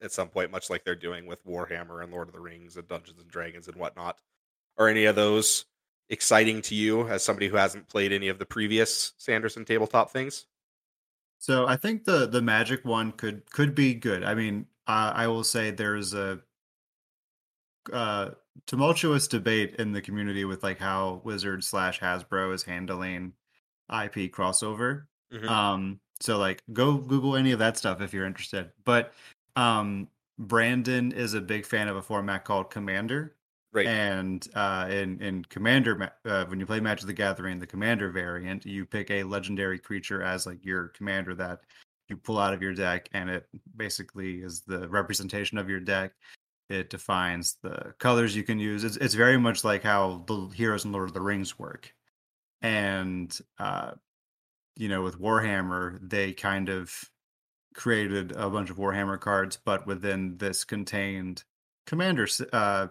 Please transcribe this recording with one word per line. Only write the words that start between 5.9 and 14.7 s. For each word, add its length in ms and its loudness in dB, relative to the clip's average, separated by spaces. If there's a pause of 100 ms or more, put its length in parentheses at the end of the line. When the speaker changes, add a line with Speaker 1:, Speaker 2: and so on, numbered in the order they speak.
Speaker 1:
exciting 540 6
to 120 -4
you 340 4
as 140 -2
somebody 260 2
who 80 4
hasn't 320 4
played 240 2
any 160 2
of 100 -2
the 80 -8
previous 680 2
Sanderson 480 -2
tabletop 460 4
things? 360 -6 (920)
Speaker 2:
So 280 4
I 100 4
think 280 -2
the, 220 6
the 140 2
Magic 420 4
one 280 0
could, 400 -6
could 240 4
be 180 6
good. 300 0
I 100 0
mean, 340 -2 (200)